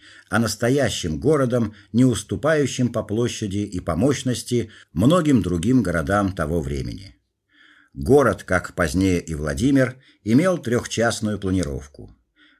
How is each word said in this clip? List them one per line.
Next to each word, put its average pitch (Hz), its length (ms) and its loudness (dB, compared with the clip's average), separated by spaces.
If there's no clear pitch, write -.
а 107 100 2
настоящим 113 800 -2
городом, 123 540 0
не 120 120 4
уступающим 127 880 0
по 110 120 -4
площади 104 540 -4
и 101 200 -6
по 85 160 -4
мощности 120 760 -2
многим 143 500 4
другим 92 420 2
городам 90 480 0
того 82 280 -2
времени. 62 540 -8
Город, 107 480 2
как - 320 -2
позднее 90 460 2
и 82 140 -8
Владимир, 123 600 0
имел 156 340 2
трёхчастную 110 800 -2
планировку. 90 800 -6